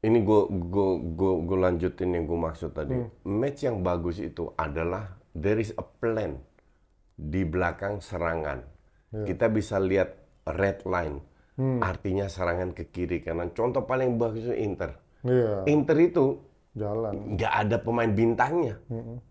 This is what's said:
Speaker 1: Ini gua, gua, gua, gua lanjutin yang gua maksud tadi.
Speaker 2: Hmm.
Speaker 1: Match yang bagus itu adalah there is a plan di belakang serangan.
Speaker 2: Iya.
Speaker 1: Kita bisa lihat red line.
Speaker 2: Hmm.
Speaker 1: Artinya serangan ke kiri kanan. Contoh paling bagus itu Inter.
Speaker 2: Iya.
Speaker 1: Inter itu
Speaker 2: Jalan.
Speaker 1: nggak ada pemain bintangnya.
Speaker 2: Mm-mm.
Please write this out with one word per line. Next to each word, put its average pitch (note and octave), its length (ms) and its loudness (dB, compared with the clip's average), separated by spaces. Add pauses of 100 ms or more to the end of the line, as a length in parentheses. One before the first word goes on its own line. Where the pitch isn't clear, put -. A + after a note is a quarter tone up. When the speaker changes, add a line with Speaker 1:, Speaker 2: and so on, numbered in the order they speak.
Speaker 1:
Ini A2 200 6
gua, G#2 260 6
gua, F#2+ 500 2
gua, F2 440 0
gua F2 240 0
lanjutin F2+ 460 0
yang E2+ 140 0
gua E2 260 -2
maksud D#2+ 220 -8
tadi. D2+ 200 -4
Speaker 2:
Hmm. A#2+ 180 -4 (140)
Speaker 1:
Match G#2+ 380 -2
yang A#2 180 -2
bagus F2 380 -2
itu E2+ 340 -6
adalah E2 540 -4 (240)
there G2 260 0
is A2 160 -2
a - 100 -8
plan G#2+ 560 -4 (760)
di D#2 300 -2
belakang F2+ 560 -2
serangan. E2 680 -4 (460)
Speaker 2:
Iya. G#2+ 120 -6
Speaker 1:
Kita F#2+ 240 0
bisa G#2+ 280 0
lihat F#2+ 340 2 (380)
red F#2+ 360 0
line. F2 340 -2 (360)
Speaker 2:
Hmm. C3 260 0
Speaker 1:
Artinya F#2+ 460 -2
serangan F2+ 440 -2
ke E2+ 180 -10
kiri F2 320 -4
kanan. E2+ 320 -4
Contoh B2+ 320 0
paling C3 320 0
bagus A2+ 260 -2
itu A#2 140 -4
Inter. F2 380 -4 (280)
Speaker 2:
Iya. A#2 420 2
Speaker 1:
Inter D3+ 340 4
itu F3 260 4 (460)
Speaker 2:
Jalan. G#2 640 -4
Speaker 1:
nggak - 240 0
ada G#2+ 200 2
pemain A#2 300 0
bintangnya. A#2 760 2
Speaker 2:
Mm-mm. A#2 340 -8 (120)